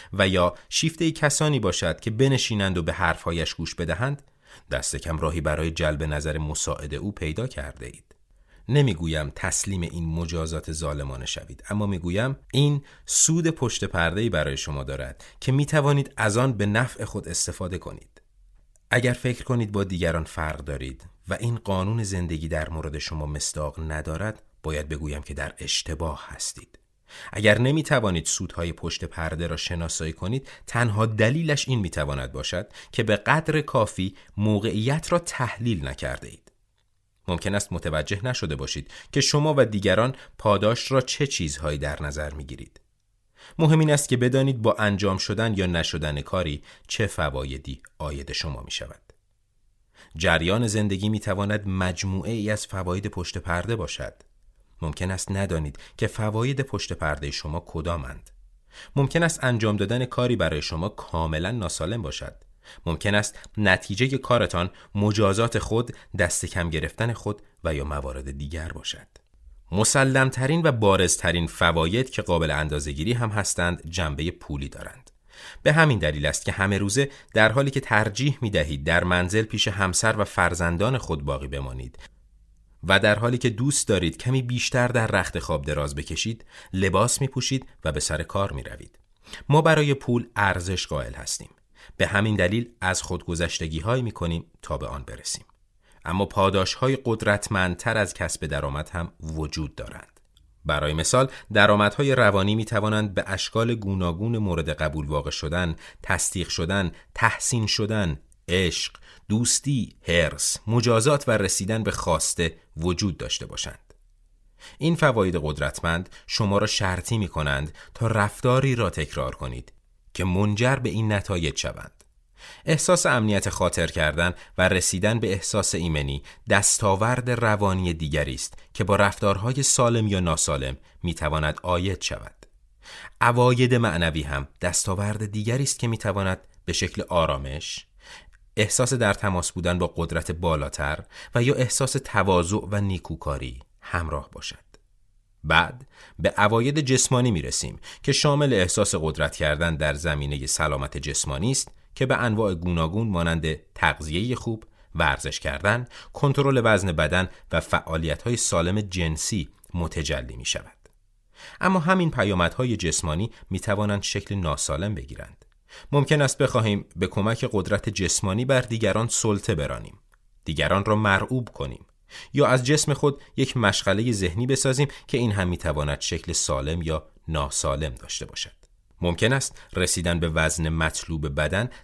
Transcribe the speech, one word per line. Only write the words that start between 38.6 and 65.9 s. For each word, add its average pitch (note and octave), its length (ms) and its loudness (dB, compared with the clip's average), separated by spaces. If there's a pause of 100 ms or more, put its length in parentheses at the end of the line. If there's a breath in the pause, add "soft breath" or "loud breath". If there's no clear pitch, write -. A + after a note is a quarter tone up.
که C#3+ 100 2
شما D3 360 2
و B2+ 80 8
دیگران G#2+ 500 2 (220 loud breath)
پاداش G#2 540 2
را C3 100 4
چه - 260 -2
چیزهایی D2+ 500 -4
در C#2+ 260 -4
نظر D2 300 -6
می‌گیرید. C2 480 -14 (800 loud breath)
مهم D#3+ 200 8
این D#3 120 4
است C#3+ 180 2
که B2 80 4
بدانید B2+ 440 4
با A2 120 4
انجام G2+ 440 2
شدن A2 400 0
یا F#2+ 80 2
نشدن D#2+ 560 -2
کاری D#2 420 -4 (240 loud breath)
چه G#2+ 200 -2
فوایدی C2+ 720 -6 (180)
عاید C#2 320 -8
شما C#2 300 -6
می‌شود. - 400 -12 (1120 loud breath)
جریان F2 520 2
زندگی G#2 420 0
می‌تواند G2+ 580 -2
مجموعه F#2 640 -2
ای G#2+ 180 -2
از G#2+ 180 -4
فواید F#2+ 400 -4
پشت F#2+ 300 -8
پرده F2 380 -2
باشد. D#2 380 -8 (680)
ممکن E2 300 -4
است F#2+ 200 -6
ندانید E2+ 480 -2 (180 loud breath)
که A2+ 100 -2
فواید A2+ 540 -2
پشت G2+ 320 -6
پردهٔ D2 380 -4
شما D2+ 360 -6
کدامند. D#2+ 640 -6 (640 loud breath)
ممکن C#3 280 4
است E3 200 0
انجام A2 340 2
دادن A2+ 280 0
کاری B2 300 0
برای D#2+ 260 0
شما E2+ 280 -4
کاملاً E2 640 -2
ناسالم G#2 500 -4
باشد. - 340 -10 (500 loud breath)
ممکن G2+ 300 0
است - 240 0 (180 loud breath)
نتیجهٔ G#2 600 2
کارتان F#2 520 2 (260 loud breath)
مجازات G#2 640 2
خود، A#2+ 360 -2 (240 loud breath)